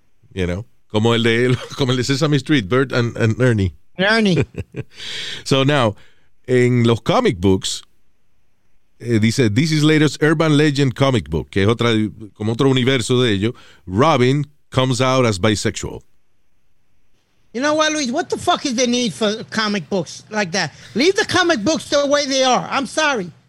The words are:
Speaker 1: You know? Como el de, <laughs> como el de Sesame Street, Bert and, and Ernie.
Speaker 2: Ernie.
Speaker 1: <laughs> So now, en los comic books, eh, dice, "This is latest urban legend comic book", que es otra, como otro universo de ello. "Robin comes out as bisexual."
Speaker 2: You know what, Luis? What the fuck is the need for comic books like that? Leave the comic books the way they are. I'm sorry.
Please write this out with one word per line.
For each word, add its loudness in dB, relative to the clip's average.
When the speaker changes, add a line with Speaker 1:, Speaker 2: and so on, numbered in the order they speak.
Speaker 1:
You -2
know? -6
Como 2
el 0
de, 2
<laughs> -16
como 0
el 0
de -2
Sesame 0
Street, 0
Bert 0
and, -2
and 0
Ernie. 2
Speaker 2:
Ernie. 2
Speaker 1:
<laughs> -10
So 2
now, 2
en 2
los 2
comic 0
books, 0
eh, 0
dice, 2
"This 0
is 0
latest 2
urban 2
legend 2
comic 0
book", -6
que 0
es 2
otra, 0
como -6
otro 0
universo 2
de 2
ello. 0
"Robin 2
comes 0
out 2
as 0
bisexual." -4
Speaker 2:
You -6
know 0
what, 0
Luis? -4
What -4
the -2
fuck -2
is -2
the 0
need 0
for -4
comic -4
books -6
like -4
that? -4
Leave 2
the 0
comic 2
books -2
the 2
way 0
they 0
are. 2
I'm -4
sorry. -2